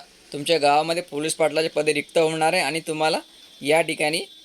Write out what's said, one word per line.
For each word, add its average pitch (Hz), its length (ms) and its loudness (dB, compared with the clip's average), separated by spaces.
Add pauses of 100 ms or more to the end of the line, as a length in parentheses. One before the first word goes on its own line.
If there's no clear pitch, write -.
(320)
तुमच्या 147 260 -2
गावामध्ये 156 460 2
पोलीस 156 320 -6
पाटलाचे 156 320 0
पदे 151 260 0
रिक्त 143 240 -4
होणार 160 360 2
आहे 185 80 0
आणि 151 260 -2
तुम्हाला 156 320 0 (420)
या 147 200 2
ठिकाणी 160 400 -2 (240)